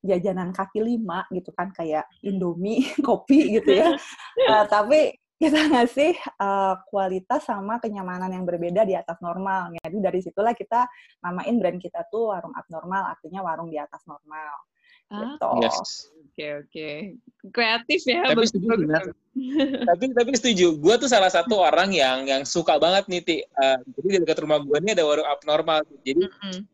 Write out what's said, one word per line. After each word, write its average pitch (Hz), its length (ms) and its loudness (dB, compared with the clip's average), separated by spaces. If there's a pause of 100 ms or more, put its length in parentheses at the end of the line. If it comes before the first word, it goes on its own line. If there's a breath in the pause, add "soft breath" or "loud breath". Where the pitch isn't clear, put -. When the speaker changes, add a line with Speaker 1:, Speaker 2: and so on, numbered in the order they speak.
Speaker 1:
jajanan 185 480 -2
kaki 190 320 -4
lima 220 480 -4
gitu 180 240 -10
kan, 190 160 -6
kayak 156 320 -4 (160)
Speaker 2:
Hmm. 196 160 -6
Speaker 1:
Indomie, 185 480 -2
<laughs> - 240 -2
kopi 254 480 4
gitu 226 160 4
ya. 320 160 6 (480 loud breath)
Speaker 2:
<laughs> - 160 4
Speaker 1:
Eee, 214 160 6
tapi 220 480 4 (240)
kita 302 180 4 (140)
ngasih, 262 420 4
eee, 196 600 -2 (180)
kualitas 190 560 -2
sama 214 320 -4
kenyamanan 185 560 -6
yang 185 80 -6
berbeda 175 400 0
di 190 100 0
atas 170 300 -6
normal. 180 560 -6
Jadi 170 240 -10
dari 180 160 0
situlah 196 320 -2
kita 240 340 -2 (380 loud breath)
namain 180 320 -4
brand 180 240 0
kita 170 320 -10
tuh 214 240 -2
warung 170 160 -10
abnormal, 165 640 -8
artinya 175 320 -12
warung 165 240 -6
di 151 80 -6
atas 147 260 -14
normal. 151 540 -16 (480 soft breath)
Speaker 2:
Ah. 226 320 -10
Speaker 1:
Gitu. - 240 -2
Speaker 3:
Yes. - 480 -6 (200)
Speaker 2:
Oke, 151 160 -10 (160)
oke. 156 240 -14 (640)
Kreatif 233 560 -2
ya, 247 160 0
Speaker 3:
Tapi 262 140 2
Speaker 2:
bagus, 226 100 4
Speaker 3:
setuju 208 220 -2
Speaker 2:
bagus, 202 160 2
Speaker 3:
sih, - 20 -4
Nat. 160 160 0
Speaker 2:
bagus. 175 140 -12 (180)
<laughs> 269 560 -2
Speaker 3:
Tapi, 175 140 2 (100)
tapi 240 220 2
setuju. 190 300 4 (120)
Gua 180 160 6
tuh 240 160 0
salah 196 160 6
satu 226 320 2
orang 175 320 4
yang, 131 320 2
yang 139 240 -2
suka 160 320 2
banget 185 320 2
nih, 180 140 -4
Ti. 165 180 0
Eee, 135 340 2 (200)
jadi 147 100 -4
di 196 160 2
dekat 156 160 0
rumah 151 240 0
gua 147 160 0
nih 208 160 0
ada 170 80 2
warung 147 240 2
abnormal. 151 560 0 (220)
Jadi 143 180 0
Speaker 2:
Mm-mm. 190 340 -8 (160)